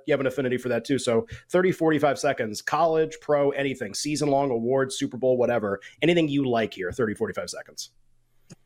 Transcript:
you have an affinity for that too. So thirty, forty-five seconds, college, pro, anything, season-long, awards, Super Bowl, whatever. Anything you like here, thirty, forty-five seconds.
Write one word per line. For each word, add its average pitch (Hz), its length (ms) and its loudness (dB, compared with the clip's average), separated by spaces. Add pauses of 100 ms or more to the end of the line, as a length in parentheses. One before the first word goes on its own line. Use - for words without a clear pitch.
you 147 80 2
have 139 60 4
an 131 80 0
affinity 127 320 -2
for 123 100 -4
that 117 160 -2
too. 135 140 0
So 113 260 2 (240)
thirty, 180 220 4
forty-five 151 480 2
seconds, 127 420 -2
college, 160 580 0
pro, 143 300 2
anything, 131 460 -4
season-long, 143 560 0
awards, 127 480 0
Super 131 180 -6
Bowl, 127 180 2
whatever. 117 440 0 (240)
Anything 165 260 4
you 139 180 0
like 113 280 0
here, 110 160 -6
thirty, 107 240 -2
forty-five 95 340 -6
seconds. - 400 -14 (760)